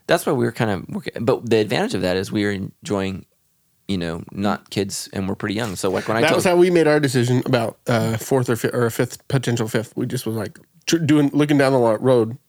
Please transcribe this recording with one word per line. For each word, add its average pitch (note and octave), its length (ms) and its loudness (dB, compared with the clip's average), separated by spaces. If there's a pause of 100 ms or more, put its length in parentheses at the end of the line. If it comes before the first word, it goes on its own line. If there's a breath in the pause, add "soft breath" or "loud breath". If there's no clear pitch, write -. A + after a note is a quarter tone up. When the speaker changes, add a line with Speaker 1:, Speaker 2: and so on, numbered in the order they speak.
Speaker 1:
that's E3 180 0
why F#3 80 0
we A#2+ 120 2
were A#2+ 80 0
kind A2 180 -2
of, A#2 540 -6
but A2+ 260 0
the A2 80 4
advantage C#3 360 0
of F#2 80 -2
that F2+ 140 0
is G2 160 -4
we G#2 120 0
are G#2 60 0
enjoying, F#2+ 760 -6 (640)
you F#2+ 100 -2
know, E2+ 320 -6
not G2 400 -4
kids, - 420 -6
and F#2+ 160 -4
we're G2 60 -4
pretty G#2 220 -6
young. A2 200 -4
So, G2 140 -2
like, G2+ 180 -2
when G#2+ 80 0
I A2+ 40 2
Speaker 2:
That D3+ 80 4
Speaker 1:
told F3 100 2
Speaker 2:
was - 60 2
how F3+ 120 4
we F3+ 140 6
made E3 160 4
our D3+ 140 4
decision B2 440 2
about, A#2+ 340 0 (100)
uh, A2+ 300 0
fourth B2+ 300 -2
or A#2+ 80 2
fi-, A#2 120 -2
or A#2+ 180 0
a A2+ 40 0
fifth, - 380 -4
potential A#2 380 -2
fifth. A2 300 -4
We B2+ 100 -2
just B2 200 -6
was, A2 100 -4
like, G#2+ 240 -8 (260)
tr-, E3 120 2
doing, D3 340 4
looking D3 260 2
down C3+ 140 4
the C3+ 80 4
lo-, A2+ 160 4
road, A#2+ 420 2 (100)